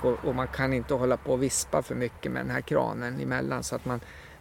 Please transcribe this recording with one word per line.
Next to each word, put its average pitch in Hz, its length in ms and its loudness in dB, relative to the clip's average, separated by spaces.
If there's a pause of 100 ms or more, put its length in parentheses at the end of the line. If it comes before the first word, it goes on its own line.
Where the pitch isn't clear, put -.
och, 123 220 2
och 139 100 2
man 127 140 0
kan 135 240 2
inte 127 220 0
hålla 127 220 4
på - 160 0
och 127 100 4
vispa - 400 2
för 127 120 -6
mycket 123 380 -2
med 127 120 -2
den 127 60 -4
här 127 100 0
kranen 120 600 0
emellan, 131 420 -2
så 123 140 -4
att - 80 -8
man, 123 160 -2 (400)